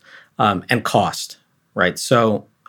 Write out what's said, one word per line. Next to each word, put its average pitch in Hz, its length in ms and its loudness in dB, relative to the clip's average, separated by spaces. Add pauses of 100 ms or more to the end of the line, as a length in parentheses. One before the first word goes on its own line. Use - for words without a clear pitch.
(400)
um, 101 300 0
and 117 140 0
cost, - 540 -2 (360)
right? 90 240 0
So 113 500 0 (220)